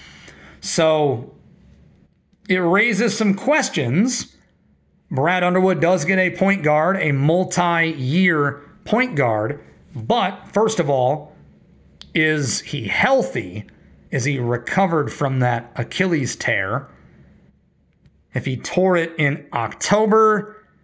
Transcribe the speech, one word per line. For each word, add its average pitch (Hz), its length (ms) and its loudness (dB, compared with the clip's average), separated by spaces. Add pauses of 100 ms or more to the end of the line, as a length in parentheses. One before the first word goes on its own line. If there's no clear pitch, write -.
(640)
So 151 720 0 (1120)
it 185 100 0
raises 196 580 2
some 208 180 2
questions. 208 1000 0 (760)
Brad 170 320 0
Underwood 180 380 2
does 165 240 2
get 190 140 0
a 180 180 2
point 196 260 0
guard, 151 340 2
a 156 160 0
multi-year 165 1500 0 (220)
point 247 300 0
guard. 117 480 0 (320)
But 190 580 -2
first 214 280 0
of 147 80 0
all, 135 460 0 (800)
is 156 460 0
he 117 280 -8
healthy? 180 800 -2 (440)
Is 123 140 -2
he 139 140 -2
recovered 127 760 0
from 135 280 -2
that 120 360 0
Achilles 147 600 -2
tear? 107 520 -2 (1500)
If 123 100 -4
he 131 120 -4
tore 180 400 0
it 165 220 -2
in 147 340 -2
October, 208 1120 0 (200)